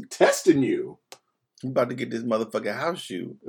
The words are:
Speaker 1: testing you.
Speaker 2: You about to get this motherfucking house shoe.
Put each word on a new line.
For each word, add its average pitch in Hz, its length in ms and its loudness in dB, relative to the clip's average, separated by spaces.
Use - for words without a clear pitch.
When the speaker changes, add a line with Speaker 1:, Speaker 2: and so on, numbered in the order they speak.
Speaker 1:
testing - 540 4
you. - 360 -2
Speaker 2:
You 131 80 -6
about 127 200 2
to 123 40 -8
get 120 160 -6
this 117 120 -6
motherfucking 110 520 -2
house 160 260 -4
shoe. 90 360 -8